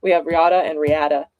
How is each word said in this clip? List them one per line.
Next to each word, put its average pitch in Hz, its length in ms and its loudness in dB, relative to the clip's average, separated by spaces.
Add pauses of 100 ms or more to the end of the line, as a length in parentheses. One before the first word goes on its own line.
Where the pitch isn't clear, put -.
we 190 100 -4
have 170 140 0
Riata 170 300 2
and 160 240 -2
Riata. 147 480 -2 (120)